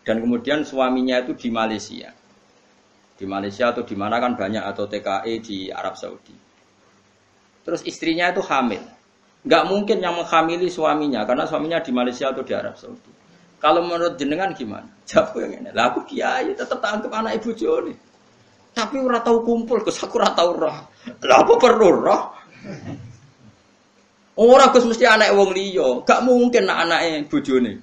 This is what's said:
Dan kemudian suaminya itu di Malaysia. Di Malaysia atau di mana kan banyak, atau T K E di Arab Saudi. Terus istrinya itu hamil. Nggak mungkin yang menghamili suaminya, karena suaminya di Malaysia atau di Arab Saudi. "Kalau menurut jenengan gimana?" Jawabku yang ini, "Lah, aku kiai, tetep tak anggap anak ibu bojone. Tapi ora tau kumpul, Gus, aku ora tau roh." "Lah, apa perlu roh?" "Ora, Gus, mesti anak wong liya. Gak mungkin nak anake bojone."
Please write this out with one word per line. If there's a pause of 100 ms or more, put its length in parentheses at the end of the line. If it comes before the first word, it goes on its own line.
Dan
kemudian
suaminya
itu
di
Malaysia. (1080)
Di
Malaysia
atau
di
mana
kan
banyak,
atau
T
K
E
di
Arab
Saudi. (1400)
Terus
istrinya
itu
hamil. (640)
Nggak
mungkin
yang
menghamili
suaminya,
karena
suaminya
di
Malaysia
atau
di
Arab
Saudi. (400)
"Kalau
menurut
jenengan
gimana?" (220)
Jawabku
yang
ini,
"Lah,
aku
kiai,
tetep
tak (100)
anggap
anak
ibu
bojone. (840)
Tapi
ora
tau
kumpul,
Gus,
aku
ora
tau
roh." (480)
"Lah,
apa
perlu
roh?" (2250)
"Ora,
Gus,
mesti
anak
wong
liya.
Gak
mungkin
nak
anake
bojone." (100)